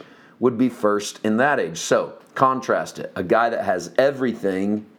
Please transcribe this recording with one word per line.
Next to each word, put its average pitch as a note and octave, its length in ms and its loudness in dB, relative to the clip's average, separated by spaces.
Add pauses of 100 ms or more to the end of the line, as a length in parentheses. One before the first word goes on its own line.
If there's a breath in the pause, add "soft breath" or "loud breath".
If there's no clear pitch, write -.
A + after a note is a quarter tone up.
(400 loud breath)
would A#2+ 180 2
be B2+ 120 2
first G#2 540 -2
in A2 140 2
that C3+ 220 2
age. E2 180 -4
So, G2 360 0 (200)
contrast A#2+ 640 0
it. - 180 -10
A F#2+ 80 -6
guy A2+ 260 2
that - 160 -4
has F2+ 300 -2
everything G#2+ 920 0 (120)